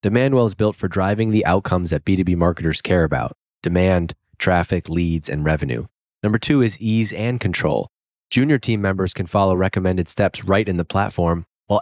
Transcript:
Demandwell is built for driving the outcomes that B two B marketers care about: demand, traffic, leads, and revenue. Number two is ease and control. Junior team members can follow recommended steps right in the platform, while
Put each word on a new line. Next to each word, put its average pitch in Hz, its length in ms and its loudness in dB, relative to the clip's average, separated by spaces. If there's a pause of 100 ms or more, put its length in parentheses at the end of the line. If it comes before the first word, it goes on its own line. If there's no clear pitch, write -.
Demandwell 123 420 2
is 101 80 -2
built 104 220 0
for - 120 -6
driving 101 440 0
the 107 160 2
outcomes 90 420 0
that 76 160 -2
B 95 100 2
two 92 80 0
B 90 120 0
marketers 85 440 0
care 90 240 2
about: 67 320 -2 (280)
demand, 90 500 2 (240)
traffic, 87 500 0
leads, 82 420 -2
and 76 140 -4
revenue. 76 440 -2 (340)
Number 107 160 0
two 147 240 2
is 113 180 0
ease 110 320 0
and 117 280 -4
control. 80 480 -2 (420)
Junior 135 300 2
team 110 240 -2
members 95 300 0
can 95 120 -4
follow 95 300 2
recommended 92 540 0
steps - 340 -2
right 95 260 2
in 90 80 -2
the 85 80 -2
platform, 85 580 -2 (220)
while 101 160 0